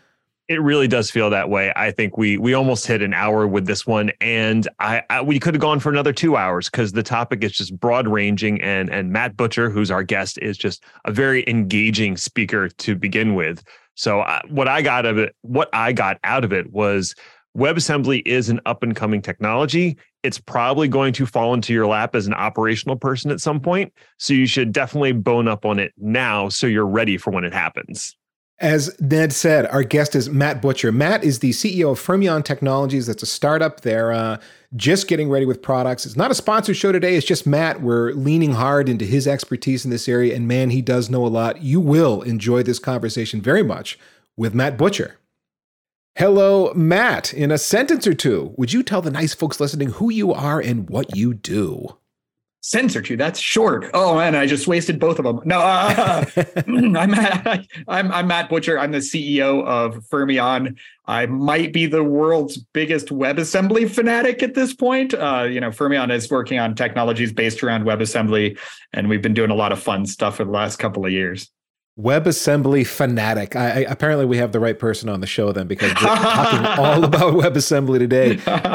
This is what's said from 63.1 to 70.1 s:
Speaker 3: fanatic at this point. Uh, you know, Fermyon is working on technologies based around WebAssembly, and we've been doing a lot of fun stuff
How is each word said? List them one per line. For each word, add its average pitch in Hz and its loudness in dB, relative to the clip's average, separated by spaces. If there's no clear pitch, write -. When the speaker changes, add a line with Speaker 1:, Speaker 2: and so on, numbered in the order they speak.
Speaker 3:
fanatic 240 0
at 254 -2
this 262 0
point. 262 0
Uh, 135 0
you 127 -4
know, 120 -2
Fermyon 135 0
is 117 -4
working 127 -2
on 113 0
technologies 117 -2
based 113 -2
around 113 0
WebAssembly, 107 0
and 104 -2
we've 107 0
been 110 0
doing 110 2
a 104 0
lot 104 0
of 98 -4
fun 98 -2
stuff 104 -2